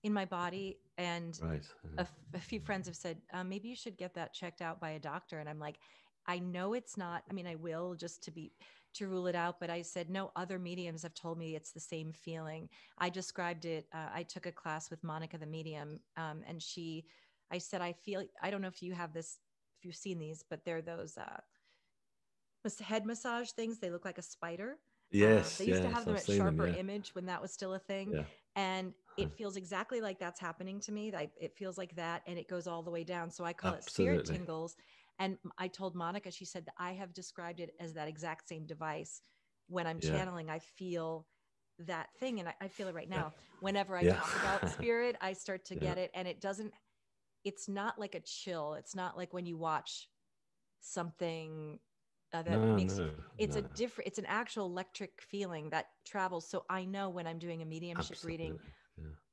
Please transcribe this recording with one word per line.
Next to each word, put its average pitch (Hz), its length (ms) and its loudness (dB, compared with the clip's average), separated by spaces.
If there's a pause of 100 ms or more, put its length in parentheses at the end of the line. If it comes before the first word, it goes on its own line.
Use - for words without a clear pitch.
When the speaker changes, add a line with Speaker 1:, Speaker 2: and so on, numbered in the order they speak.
Speaker 1:
in 208 100 4
my 196 120 4
body. 185 560 -2 (160)
And 170 420 0
Speaker 2:
Right, 147 260 0 (320)
Speaker 1:
a 180 40 2
Speaker 2:
yeah. - 20 4
Speaker 1:
f-, - 160 -6 (140)
a 180 80 -4
few 220 200 -4
friends 190 260 -2
have 170 100 -8
said, 165 240 -6 (120)
"Uh, 185 100 -2
maybe 196 260 -4
you 247 60 -6
should 214 220 -8
get 180 180 -6
that 170 180 -4
checked 175 280 -6
out 165 200 -2
by 160 100 -2
a 156 80 -4
doctor." 156 400 -6
And 151 100 -6
I'm 151 100 -6
like, 151 200 -6 (460)
"I 180 140 0
know 180 340 0
it's 247 240 -4
not, 175 320 -2
I 190 40 -4
mean, 196 140 -4
I 165 80 -4
will 170 400 -2
just 165 280 -8
to - 80 -8
be, 156 220 -10 (420)
to 196 120 -2
rule 185 200 2
it 175 80 4
out." 175 240 2
But 170 100 -2
I 170 120 0
said, 170 280 -4
"No, 190 260 0
other 180 240 0
mediums 175 440 -2
have 165 100 -6
told 165 240 -4
me 160 180 -2
it's 156 160 -8
the 165 80 -12
same 160 340 -4
feeling." 160 560 -6 (280)
I 180 120 4
described 175 560 -2
it. 160 280 -2
Uh, 160 200 -4
I 170 100 -2
took 175 220 -8
a 175 60 -4
class 160 380 -4
with 160 140 -8
Monica 160 340 -4
the 156 80 -8
medium, 156 560 -6 (160)
um, 160 280 -4
and 165 160 -8
she, 165 440 -6 (460)
I 180 80 0
said, 180 220 -2
"I 175 120 0
feel," 196 320 -4 (160)
I 185 100 2
don't 196 100 0
know 185 60 0
if - 140 -8
you 180 120 -4
have 170 200 -4
this, 165 260 -6 (400)
if - 60 -20
you've 170 100 -10
seen 180 240 -4
these, 156 240 -6
but - 220 -8
they're 165 160 0
those, 165 360 -6
uh, - 240 -8 (1200)
mas-, - 160 -2
head 208 260 2
massage 233 460 0
things. 226 280 -2
They 185 120 0
look 175 140 -4
like 180 120 -4
a 180 60 -6
spider. 190 560 -4 (420)
Um, 104 300 12
Speaker 2:
Yes, - 60 -2
Speaker 1:
they - 80 0
used 92 180 8
to 90 60 6
Speaker 2:
yes, - 0 -
Speaker 1:
have - 160 2
them - 100 4
Speaker 2:
I've - 20 4
Speaker 1:
at - 120 2
Speaker 2:
seen 98 160 10
them, 85 140 6
Speaker 1:
Sharper 170 80 6
Speaker 2:
yeah. 87 80 4
Speaker 1:
Image 196 400 -2
when 180 100 -4
that 180 160 -2
was 190 100 -6
still 190 220 -2
a 190 60 -2
thing. 196 360 -2
Speaker 2:
Yeah. 151 100 2 (300)
Speaker 1:
And 185 380 2 (240)
it 190 120 4
Speaker 2:
Huh. - 40 -2
Speaker 1:
feels 196 240 -4
exactly 196 440 0
like 196 180 0
that's 175 200 -4
happening 185 420 -4
to 214 100 -6
me. 214 200 -2
Like, 156 280 -2
it 165 180 -4
feels 190 200 -4
like 170 180 -6
that, 170 300 -2
and 175 140 -4
it - 80 -8
goes 180 200 -2
all 170 160 -2
the 170 80 -4
way 170 120 0
down. 170 280 -2
So 175 120 -6
I 170 100 0
call 180 200 2
it - 100 -6
spirit - 400 6
Speaker 2:
Absolutely. - 20 -2
Speaker 1:
tingles. 165 500 -2 (440)
And 190 240 2
m-, 180 140 -6
I 185 100 -2
told 180 280 -4
Monica, 180 360 -2
she 180 140 -12
said 165 200 -8
that - 120 -12
I 180 160 -2
have 185 200 -8
described 175 460 -8
it 165 200 -6
as 165 140 -6
that 156 140 -2
exact 160 400 -4
same 160 180 -6
device 156 560 -4 (460)
when 175 200 0
I'm 165 120 0
Speaker 2:
Yeah. 156 220 4
Speaker 1:
channeling. 175 280 -2
I 156 100 -2
feel 165 680 -2 (520)
that 165 380 -4
thing, 247 220 0
and 170 100 -2
I, - 120 -4
I 190 80 -4
feel 190 180 -4
it 170 80 -2
right 165 180 -6
Speaker 2:
Yeah. 180 100 2
Speaker 1:
now. 156 100 -4 (260)
Whenever 196 380 4
I - 80 8
Speaker 2:
Yeah. 92 160 10
Speaker 1:
talk - 140 2
about - 320 4
Speaker 2:
<laughs> - 20 4
Speaker 1:
spirit, 233 520 4
I 190 120 2
start 185 320 -6
to 185 100 -6
Speaker 2:
Yeah. - 0 -
Speaker 1:
get 180 220 2
it, 180 160 0
and 185 140 -2
it 202 140 -4
doesn't, 202 320 -2 (680)
it's 202 260 -4
not 202 300 0
like 196 160 -4
a 165 40 -2
chill. 160 560 -2
It's - 200 -10
not 185 220 -2
like 180 160 -4
when 180 120 -2
you 170 120 -2
watch - 520 0 (680)
something, 160 1000 -4 (540)
uh, 165 100 0
that 110 200 6
Speaker 2:
No, 110 80 10
Speaker 1:
makes 98 280 6
you, 82 80 4
Speaker 2:
no, 78 160 -4 (140)
Speaker 1:
it's 214 180 4
a - 60 4
Speaker 2:
no. - 140 -4
Speaker 1:
different, 226 320 0
it's 196 120 -2
an 180 60 -4
actual 214 400 0
electric 185 560 -4
feeling 175 500 -4
that 156 160 2 (180)
travels. 185 440 0
So - 200 0
I 185 160 2
know 196 240 0
when 175 180 -2
I'm 165 120 -2
doing 165 220 -4
a 160 40 -4
mediumship 165 580 -4
reading. 165 340 -2
Speaker 2:
Absolutely, - 160 -14 (240)
yeah. 78 180 -8 (180)